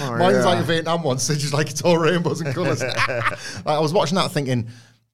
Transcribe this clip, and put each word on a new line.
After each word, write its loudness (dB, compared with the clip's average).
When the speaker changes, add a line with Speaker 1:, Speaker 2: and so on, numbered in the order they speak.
Speaker 1:
Oh, -4
Speaker 2:
mine's 4
Speaker 1:
yeah. 2
Speaker 2:
like 4
a 0
Vietnam 0
one, 0
so -2
just, -2
like, 0
it's -6
all 4
rainbows 2
and -4
colours. 0
<laughs> -
Like, -4
I 0
was 2
watching 2
that 0
thinking, -2